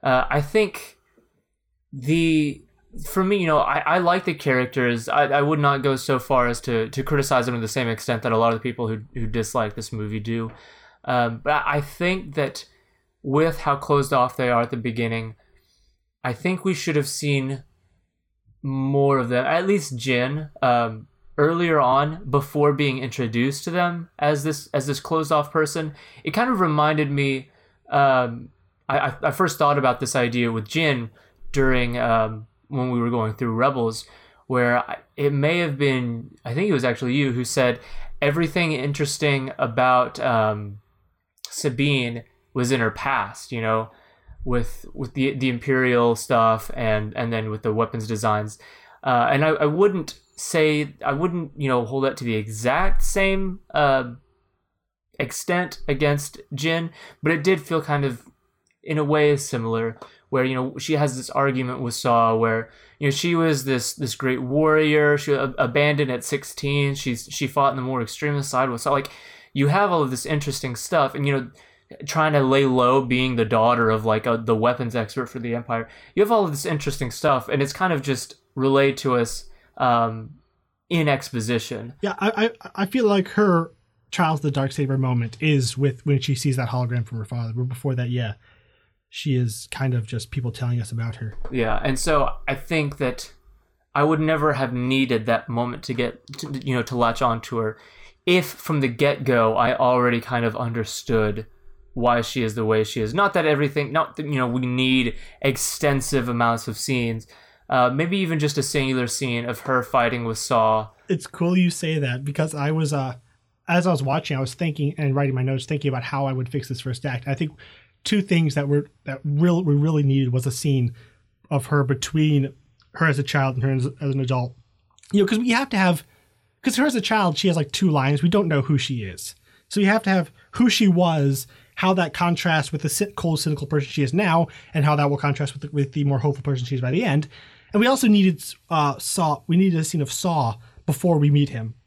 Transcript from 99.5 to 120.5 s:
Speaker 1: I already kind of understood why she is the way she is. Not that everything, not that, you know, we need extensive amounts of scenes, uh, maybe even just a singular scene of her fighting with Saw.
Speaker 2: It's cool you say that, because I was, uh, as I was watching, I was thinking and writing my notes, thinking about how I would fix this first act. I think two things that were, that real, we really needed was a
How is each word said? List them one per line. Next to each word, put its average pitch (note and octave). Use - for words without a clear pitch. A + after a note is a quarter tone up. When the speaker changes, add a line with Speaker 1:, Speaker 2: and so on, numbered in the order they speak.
Speaker 1:
I B2
already B2
kind A#2+
of A2+
understood A2+
why A#2+
she A#2+
is A2
the A2+
way A2
she A2
is. A2
Not G3
that E3+
everything, D3
not D#3
that, D#3
you D3
know, B2+
we B2
need B2+
extensive C#3
amounts A#2
of A2
scenes, A#2
uh, B2
maybe E3
even E3
just D3
a C#3
singular C3
scene A#2+
of A#2+
her B2+
fighting A#2+
with A2+
Saw. A2
Speaker 2:
It's -
cool F3
you F3+
say D#3+
that, C3
because D#3
I D3
was, D#3
uh, B2+
as F3
I F3+
was C#3
watching, D3
I -
was C3
thinking D3
and C#3
writing C#3
my B2+
notes, C3
thinking D3
about B2+
how C#3
I C3+
would B2+
fix C3
this B2+
first B2+
act. B2
I C#3
think D#3
two G#3
things E3
that C#3+
were, C#3+
that C3+
real, E3
we D3
really D3+
needed C3+
was B2+
a C3+